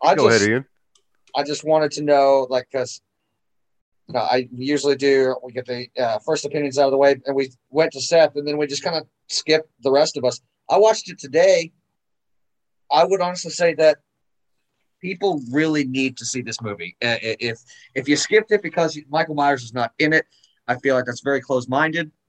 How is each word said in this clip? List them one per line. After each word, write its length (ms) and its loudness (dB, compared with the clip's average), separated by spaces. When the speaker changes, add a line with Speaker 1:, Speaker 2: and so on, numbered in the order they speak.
Speaker 1:
I 120 4
Speaker 2:
Go 140 4
Speaker 1:
just, 140 4
Speaker 2:
ahead, 80 2
Ian. 140 0
Speaker 1:
I 100 -2
just 200 -8
wanted 280 2
to 100 -8
know, 480 4
like, 200 -2
'cause, 300 -6
you 60 -10
know, 60 0
I 320 -2
usually 440 -2
do, 460 2
we 100 -16
get 140 -10
the, 220 -8
uh, 220 0
first 240 -4
opinions 340 -4
out 80 4
of 60 0
the 40 2
way, 200 4
and 100 -4
we 140 -2
went 220 0
to 80 -12
Seth, 360 2
and 120 -6
then 80 -4
we 100 -2
just 180 -8
kinda 200 -4
skipped 400 -2
the 80 0
rest 260 2
of 80 -4
us. 160 -2
I 80 4
watched 320 2
it 80 -18
today. 540 2
I 140 4
would 160 0
honestly 300 -6
say 240 0
that 240 4
people 480 -4
really 340 0
need 340 -4
to 60 -12
see 160 -8
this 220 -10
movie. 400 -10
Uh, 180 -2
i-, 200 -6
if, 180 -6
if 120 -4
you 80 2
skipped 360 0
it 100 2
because 340 -2
Michael 240 -2
Myers 300 0
is 100 -16
not 240 -4
in 140 0
it, 120 0
I 80 -2
feel 180 0
like 100 0
that's 160 -10
very 200 -2
close-minded. 720 -2